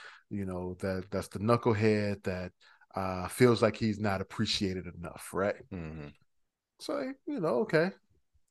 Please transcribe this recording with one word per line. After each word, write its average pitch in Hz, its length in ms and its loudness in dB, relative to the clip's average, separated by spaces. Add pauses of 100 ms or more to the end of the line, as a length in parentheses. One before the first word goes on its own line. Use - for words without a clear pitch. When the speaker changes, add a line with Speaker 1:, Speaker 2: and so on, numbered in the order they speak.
(300)
Speaker 1:
you 101 160 -6
know, 90 360 -6
that, 95 300 -4
that's 92 180 -4
the - 100 -10
knucklehead 107 840 2
that, 90 280 -4 (420)
uh, 92 360 -4
feels 123 320 6
like 107 160 4
he's 107 220 0
not 101 200 0
appreciated 95 680 -2 (120)
enough, - 340 -12
right? 98 240 0 (180)
Speaker 2:
Mm-hmm. 80 340 -10 (720)
Speaker 1:
So, 269 320 -6 (140)
you 285 140 -6
know, 185 220 0
okay. 175 300 2 (600)